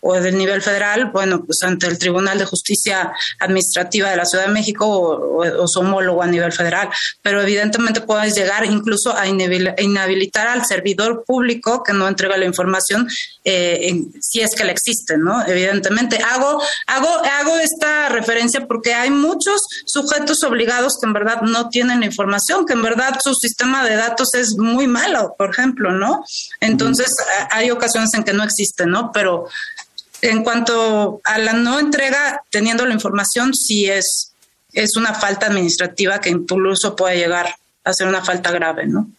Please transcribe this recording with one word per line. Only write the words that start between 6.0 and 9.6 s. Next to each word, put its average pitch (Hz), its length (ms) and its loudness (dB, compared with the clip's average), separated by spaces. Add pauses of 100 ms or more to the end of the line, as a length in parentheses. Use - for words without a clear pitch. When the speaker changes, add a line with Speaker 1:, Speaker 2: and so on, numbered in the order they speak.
Speaker 1:
a - 20 0
nivel 170 260 2
federal. 175 380 -2 (320)
Pero 202 180 0
evidentemente 214 600 0
puedes 214 320 0
llegar 202 320 0
incluso 208 500 0
a 196 120 0
inhabil-, 185 520 0